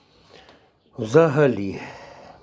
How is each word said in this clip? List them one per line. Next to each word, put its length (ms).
Взагалі. 800